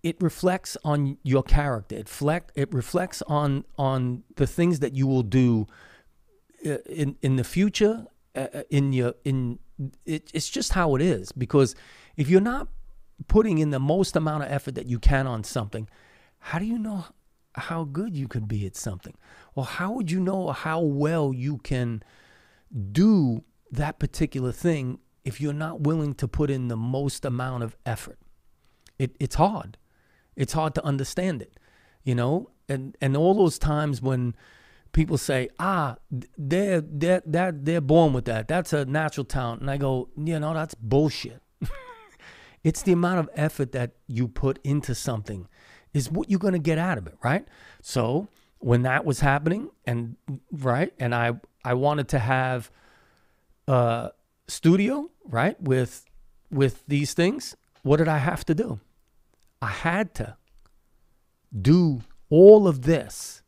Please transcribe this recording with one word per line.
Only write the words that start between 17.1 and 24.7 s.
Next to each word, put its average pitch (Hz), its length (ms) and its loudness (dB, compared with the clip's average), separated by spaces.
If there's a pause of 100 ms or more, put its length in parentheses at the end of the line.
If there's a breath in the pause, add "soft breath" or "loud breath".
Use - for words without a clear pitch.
how 165 300 -6
good 165 320 -6
you 135 120 -6
could 110 200 -6
be 104 180 -4
at 92 100 -12
something? - 400 -12 (380 loud breath)
Or 131 120 -6
how 180 260 -6
would 233 180 -6
you 185 100 -2
know 185 280 -2
how 160 340 -4
well 147 500 0
you 131 280 -4
can 120 420 -4 (920 soft breath)
do 160 520 4 (280)
that 147 280 -4
particular 135 520 -4
thing 135 460 -2 (260)